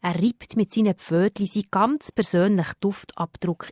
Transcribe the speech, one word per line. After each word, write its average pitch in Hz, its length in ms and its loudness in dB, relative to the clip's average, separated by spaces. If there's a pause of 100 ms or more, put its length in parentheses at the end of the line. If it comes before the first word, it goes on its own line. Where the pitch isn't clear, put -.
er 175 140 -2
reibt 214 400 -2
mit 214 180 0
seinen 214 220 2
Pfötchen 190 500 0
seinen 202 240 -2
ganz 240 420 0
persönlichen 185 680 2
Duftabdruck - 920 -6